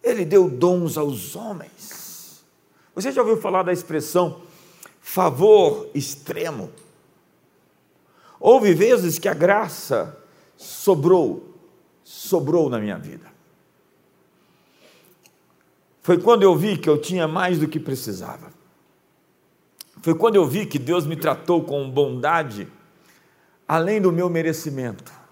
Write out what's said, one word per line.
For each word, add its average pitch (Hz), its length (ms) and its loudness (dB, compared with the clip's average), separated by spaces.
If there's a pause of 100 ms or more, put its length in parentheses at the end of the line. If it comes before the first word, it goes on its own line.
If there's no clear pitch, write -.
Ele 233 220 0
deu 175 240 6
dons 165 480 0
aos 139 400 -6
homens. - 1080 -16 (500)
Você 233 180 -6
já 262 100 0
ouviu 220 140 2
falar 190 260 -2
da 180 100 0
expressão 165 680 -2 (600)
favor 180 920 4
extremo? 139 800 -8 (1700)
Houve 214 340 6
vezes 185 420 2
que - 120 -4
a 147 60 -2
graça 147 840 -2 (380)
sobrou, 165 1000 0 (480)
sobrou 156 640 -2
na 117 120 -4
minha 101 180 -6
vida. 69 380 -18 (2750)
Foi 170 180 2
quando 202 260 4
eu 180 120 6
vi 190 220 -2
que - 100 -4
eu 151 80 4
tinha 165 300 -4
mais 180 320 -2
do 156 80 -2
que 156 140 -8
precisava. 98 720 -12 (1500)
Foi 165 120 0
quando 214 220 2
eu 170 100 6
vi 165 180 -4
que - 140 -6
Deus 151 260 -2
me 151 120 -6
tratou 147 480 -2
com 139 260 -8
bondade, 131 800 -2 (1000)
além 175 340 0
do 185 120 4
meu 175 180 0
merecimento. 151 840 -6 (200)